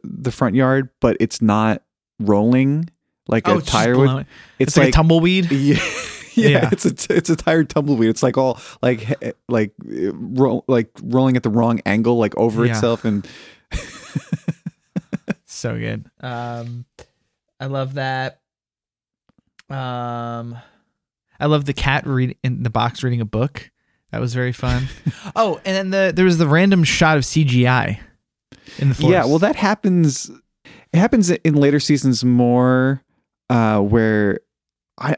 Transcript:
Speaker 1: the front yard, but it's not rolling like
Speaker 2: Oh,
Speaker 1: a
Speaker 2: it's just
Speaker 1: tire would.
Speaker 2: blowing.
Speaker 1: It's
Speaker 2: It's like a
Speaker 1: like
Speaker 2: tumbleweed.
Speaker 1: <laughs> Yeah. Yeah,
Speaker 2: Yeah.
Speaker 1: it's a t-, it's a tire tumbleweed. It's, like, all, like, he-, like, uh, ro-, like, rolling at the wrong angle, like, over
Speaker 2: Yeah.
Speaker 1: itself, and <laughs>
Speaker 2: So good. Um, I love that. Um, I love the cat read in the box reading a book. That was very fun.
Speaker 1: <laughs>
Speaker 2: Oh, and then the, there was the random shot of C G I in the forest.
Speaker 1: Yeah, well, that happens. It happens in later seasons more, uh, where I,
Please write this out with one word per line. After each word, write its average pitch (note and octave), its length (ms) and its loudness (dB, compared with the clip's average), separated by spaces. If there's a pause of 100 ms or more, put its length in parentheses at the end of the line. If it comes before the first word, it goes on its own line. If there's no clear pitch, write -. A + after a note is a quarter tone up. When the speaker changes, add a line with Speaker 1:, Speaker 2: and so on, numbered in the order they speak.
Speaker 1:
the - 260 -8
front A2+ 240 -2
yard, C3 340 0 (120)
but A#2 180 2
it's - 240 -2
not G#2+ 400 0 (380)
rolling B2+ 680 2 (380)
like A2+ 220 -2
Speaker 2:
Oh, G3+ 60 2
Speaker 1:
a - 40 2
Speaker 2:
it's D3+ 80 -8
just - 100 -4
Speaker 1:
tire A#2+ 220 2
would. C3+ 80 6
Speaker 2:
blowing. C3+ 200 -2 (340)
Speaker 1:
It's C3 100 2
Speaker 2:
It's - 60 -6
like C#3+ 80 6
a - 20 6
Speaker 1:
like C3 80 2
Speaker 2:
tumbleweed. E3 580 4
Speaker 1:
<laughs> - 0 -
Yeah. C#3+ 260 2 (580)
Yeah, B2 120 4
Speaker 2:
Yeah. C3+ 240 4
Speaker 1:
it's - 120 0
a - 80 0
t-, - 220 -6
it's E3+ 160 0
a D#3+ 60 2
tire D#3+ 280 2
tumbleweed. C#3 440 0
It's, A2+ 140 0
like, B2 160 0
all, C3 220 0 (220)
like, A#2+ 180 0
he-, A#2 320 -6 (160)
like, A2 240 0 (120)
uh, C2+ 300 -6
ro-, B2 540 -2
like, A#2 220 0 (120)
rolling B2+ 340 2
at A#2+ 80 -2
the A#2 60 -2
wrong A#2 360 0
angle, A2+ 320 2
like, A2 180 0
over A2+ 280 0
Speaker 2:
Yeah. A#2+ 80 0
Speaker 1:
itself, A2+ 320 -2
and G2+ 220 -2 (460)
<laughs> - 40 -6 (1700)
Speaker 2:
So A2+ 320 -8
good. A2 260 -8 (160)
Um, A#2+ 640 -10 (760)
I C3 60 -10
love C3+ 280 -6
that. C3 460 -6 (1300)
Um, A#2+ 840 -8 (840)
I C#3+ 60 -2
love D3+ 180 0
the C#3 80 -4
cat C#3 340 -2
read B2+ 360 -2
in B2 200 -4
the A#2+ 80 -4
box A#2 320 -4
reading A#2+ 180 -2
a A2+ 40 -2
book. A2 460 -6 (400)
That A2+ 100 -6
was A#2+ 140 -4
very B2 180 -2
fun. B2+ 400 -4
Speaker 1:
<laughs> - 40 -18 (400)
Speaker 2:
Oh, A3 280 0
and F#3+ 100 -4
then F#3+ 160 -4
the, F#3+ 240 0
there F3+ 120 4
was F3+ 120 4
the E3 80 4
random F3 380 4
shot D#3 320 2
of C3+ 80 0
C D#3 200 0
G B2 220 2
I A#2+ 320 0 (800)
in C#3 120 2
the B2+ 40 0
forest. D#3 160 2
Speaker 1:
Yeah, F3 140 4
well, C#3+ 140 2
that G#3 180 2
happens. F3+ 760 0 (640)
It E3 60 2
happens G3+ 320 4
in D#3+ 240 0
later C#3+ 260 4
seasons C3 440 0
more, B2+ 800 2 (460)
uh, A2 320 2
where G#2+ 600 2 (580)
I, D3+ 200 -4